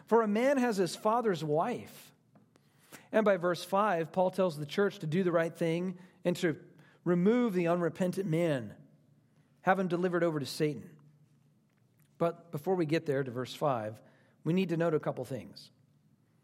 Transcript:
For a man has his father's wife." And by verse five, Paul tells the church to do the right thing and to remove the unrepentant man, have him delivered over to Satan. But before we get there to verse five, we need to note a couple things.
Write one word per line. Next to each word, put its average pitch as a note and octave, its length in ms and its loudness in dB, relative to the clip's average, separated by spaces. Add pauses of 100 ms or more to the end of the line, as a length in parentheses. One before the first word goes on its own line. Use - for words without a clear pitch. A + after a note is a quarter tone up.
For A3+ 160 4
a A3 60 0
man B3 300 2
has B3 200 2
his F3+ 180 0
father's G#3+ 480 0
wife." D#3 680 -4 (1000)
And G#3+ 140 4
by G3+ 120 6
verse F3 280 -2
five, F#3+ 480 0
Paul F#3 180 2
tells F#3 260 0
the D3 80 -6
church G3 340 -2
to D#3+ 80 -6
do F3 160 0
the F3 80 2
right E3 220 2
thing F3 440 -2 (260)
and F3 140 2
to D#3+ 180 0 (480)
remove G3+ 500 2
the F3 140 0
unrepentant F3+ 600 -2
man, D#3 460 0 (880)
have F#3 180 4
him F#3+ 80 -2
delivered F3 360 0
over D#3+ 160 0
to C3+ 60 -4
Satan. - 440 -4 (1300)
But E3+ 340 -2
before F3+ 240 -2
we F3+ 100 2
get D#3 200 -2
there C#3 180 0
to C3 80 -6
verse A#2+ 220 -8
five, A2+ 460 -2 (440)
we D#3+ 100 0
need F#3 160 0
to E3 80 -2
note E3 160 2
a D3+ 60 0
couple C3+ 260 -4
things. - 440 -12 (760)